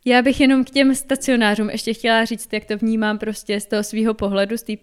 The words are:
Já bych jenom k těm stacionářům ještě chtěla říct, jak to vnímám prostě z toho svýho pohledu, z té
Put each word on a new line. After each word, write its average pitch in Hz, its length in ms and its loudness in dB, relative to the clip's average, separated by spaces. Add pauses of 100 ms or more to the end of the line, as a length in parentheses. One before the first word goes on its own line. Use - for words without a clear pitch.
Já 247 180 2
bych 269 180 -2
jenom 262 240 4
k - 60 -14
těm 269 240 2
stacionářům 226 760 0
ještě 226 240 -4
chtěla 226 300 2
říct, 226 280 -8
jak 214 120 -4
to 214 120 -4
vnímám 220 420 0
prostě 208 420 -4
z 208 60 -8
toho 208 160 0
svýho 220 320 0
pohledu, 202 420 0
z 226 60 -6
té 220 100 -6 (100)